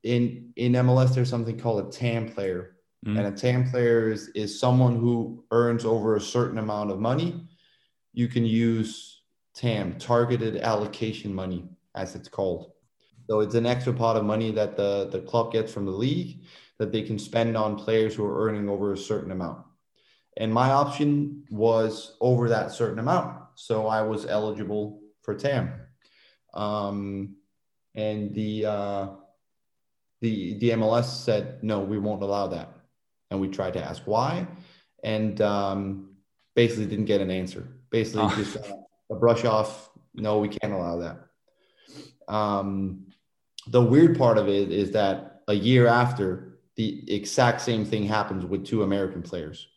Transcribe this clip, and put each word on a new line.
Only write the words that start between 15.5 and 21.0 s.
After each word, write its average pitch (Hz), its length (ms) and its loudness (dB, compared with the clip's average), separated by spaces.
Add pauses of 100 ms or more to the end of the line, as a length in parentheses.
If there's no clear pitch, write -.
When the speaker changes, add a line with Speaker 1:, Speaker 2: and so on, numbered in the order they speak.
Speaker 1:
gets 113 200 0
from 101 120 -6
the 95 80 -4
league 139 500 -4 (360)
that 107 120 -2
they 110 120 -2
can 107 160 -4
spend 117 380 0
on 107 200 0
players 110 380 0
who 107 100 -2
are 101 240 0
earning 104 200 -2
over 101 240 -2
a 98 60 -2
certain 98 320 -4
amount. 90 280 -6 (800)
And 110 140 -2
my 123 180 4
option 147 800 0